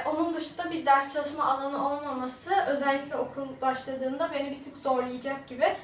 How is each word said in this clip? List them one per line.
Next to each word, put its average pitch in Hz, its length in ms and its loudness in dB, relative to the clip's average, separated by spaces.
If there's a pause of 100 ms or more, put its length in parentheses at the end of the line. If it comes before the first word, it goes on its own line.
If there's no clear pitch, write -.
onun 320 280 2
dışında 330 380 -4
bir 320 140 -2
ders 277 280 6
çalışma 294 300 -2
alanı 277 460 2
olmaması 285 600 -4 (160)
özellikle 277 480 0
okul 254 320 -4 (140)
başladığında 262 720 0
beni 285 180 -2
bir - 120 -10
tık - 140 -14
zorlayacak 254 720 -2
gibi. 269 360 2